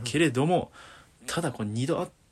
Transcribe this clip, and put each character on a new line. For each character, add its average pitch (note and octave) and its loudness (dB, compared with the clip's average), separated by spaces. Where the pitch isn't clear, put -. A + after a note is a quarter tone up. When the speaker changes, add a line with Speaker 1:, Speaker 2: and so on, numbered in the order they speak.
Speaker 1:
け C#3+ 0
れ D#3+ 4
ど B2+ 2
も、 F3 0
Speaker 2:
う - -20
ん B2 -20
う - -6
ん。 - -4
Speaker 1:
た - -2
だ D#3+ -2
こ A2+ -6
う - -4
二 A2 -2
度 D#3+ 0
会 F3+ -4
っ - -12